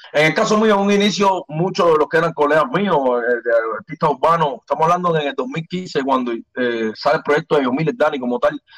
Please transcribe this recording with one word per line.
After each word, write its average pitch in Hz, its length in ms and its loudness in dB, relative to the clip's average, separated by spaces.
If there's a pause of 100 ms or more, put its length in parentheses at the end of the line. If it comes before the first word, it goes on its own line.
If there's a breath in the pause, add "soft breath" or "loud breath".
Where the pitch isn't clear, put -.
(120 loud breath)
En 151 140 2
el 156 80 0
caso 214 240 0
mío, 220 160 4
en 196 60 2
un 202 120 2
inicio, 196 560 2
muchos 175 440 0
de 156 60 4
los 147 100 2
que 165 100 0
eran 165 140 0
colegas 151 400 2
míos, 180 260 0
eh, 123 360 0 (100)
de 120 60 -2 (280)
artistas 151 320 -4
urbanos, 151 500 0
estamos 143 240 -2
hablando 175 280 2
de 156 100 0
en 143 60 -2
el 131 60 -6
dos 127 140 -4
mil 165 200 -8
quince, 180 360 -6
cuando, 127 280 -2
eh, 117 600 -4
sale - 220 0
el - 60 -4
proyecto 156 340 0
de 139 80 2
Yomil 139 240 -2
El 127 80 -4
Dani 147 220 0
como 123 220 -4
tal, 151 200 -2 (180 loud breath)